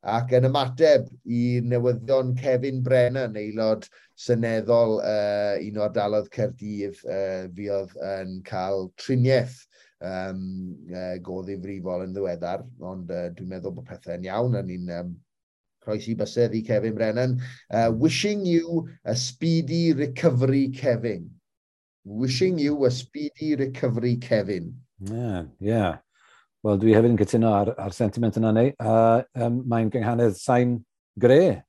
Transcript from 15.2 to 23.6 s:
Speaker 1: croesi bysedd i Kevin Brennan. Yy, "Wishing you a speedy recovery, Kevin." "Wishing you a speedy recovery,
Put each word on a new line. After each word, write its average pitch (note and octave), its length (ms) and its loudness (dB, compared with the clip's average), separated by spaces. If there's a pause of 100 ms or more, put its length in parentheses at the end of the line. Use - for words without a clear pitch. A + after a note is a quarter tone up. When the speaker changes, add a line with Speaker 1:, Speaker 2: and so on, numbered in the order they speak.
Speaker 1:
croesi G#2+ 280 -4
bysedd G#2+ 380 0
i A2 80 -2
Kevin A2 340 0
Brennan. A#2 400 0 (280)
Yy, A#2 280 0
"Wishing G3 540 0
you E3 400 0 (140)
a - 160 -4
speedy E3 800 0
recovery, C3+ 760 2
Kevin." A#2 600 -2 (760)
"Wishing B2+ 540 0
you C#3+ 260 2
a B2 60 6
speedy D3 640 -4
recovery, B2 600 0